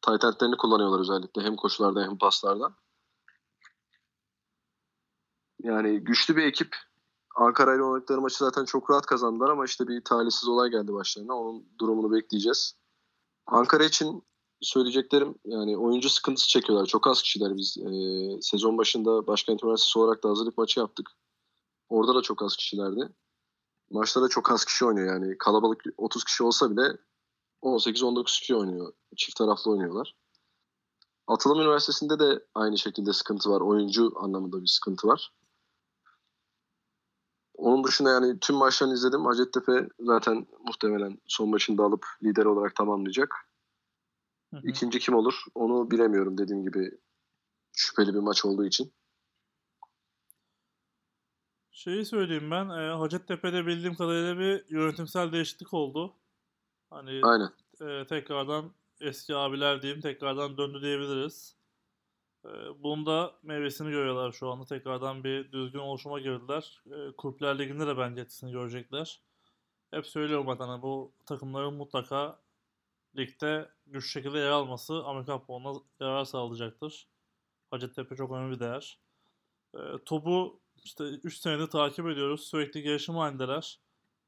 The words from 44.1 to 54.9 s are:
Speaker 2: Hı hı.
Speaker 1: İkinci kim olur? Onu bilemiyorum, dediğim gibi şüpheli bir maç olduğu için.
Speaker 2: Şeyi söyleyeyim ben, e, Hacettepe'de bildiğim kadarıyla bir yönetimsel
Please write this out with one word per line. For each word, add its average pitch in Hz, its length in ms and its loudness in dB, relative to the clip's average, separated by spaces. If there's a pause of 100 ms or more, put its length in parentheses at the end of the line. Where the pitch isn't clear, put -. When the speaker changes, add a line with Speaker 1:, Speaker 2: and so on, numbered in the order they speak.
Speaker 2:
Hı 143 40 -14
hı. 135 80 -6
Speaker 1:
İkinci 123 320 -2
kim 123 160 2
olur? 117 280 2 (120)
Onu 117 360 0
bilemiyorum, 101 460 4
dediğim 98 260 -2
gibi 95 280 -4 (840)
şüpheli 101 400 2
bir 104 60 0
maç 104 260 0
olduğu 98 200 2
için. - 280 -4 (2750)
Speaker 2:
Şeyi 196 340 -6
söyleyeyim 165 460 -4
ben, 190 180 -4
e, 165 240 -6
Hacettepe'de 170 720 -4
bildiğim 170 300 -4
kadarıyla 170 440 -2
bir 190 300 -2
yönetimsel 156 640 -2